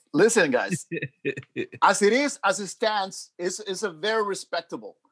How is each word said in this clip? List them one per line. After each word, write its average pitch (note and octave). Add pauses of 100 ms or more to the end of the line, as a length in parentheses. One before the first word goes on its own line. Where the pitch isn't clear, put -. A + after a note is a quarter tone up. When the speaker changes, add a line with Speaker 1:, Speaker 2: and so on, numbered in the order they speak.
(140)
Speaker 1:
listen, F#3
guys. A#2+ (440)
Speaker 2:
<laughs> -
Speaker 1:
As F#3
it G3+
is, C#4
as G3
it G3+
stands, G#3
it's, F3+
it's G3
a G3+
very G#3
respectable, E3+ (140)